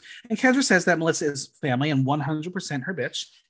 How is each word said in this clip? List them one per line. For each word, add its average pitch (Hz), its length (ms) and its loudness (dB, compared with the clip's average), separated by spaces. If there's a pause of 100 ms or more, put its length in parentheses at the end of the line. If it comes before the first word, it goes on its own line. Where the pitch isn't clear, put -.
(300)
And 220 80 0
Kendra 262 240 4
says 180 220 4
that 170 140 4
Melissa 165 340 0
is 139 160 -8 (120)
family 139 300 0
and 135 160 2
one 143 140 0
hundred 156 340 -6
percent 147 300 -6
her 185 100 -6
bitch. 139 320 -8 (240)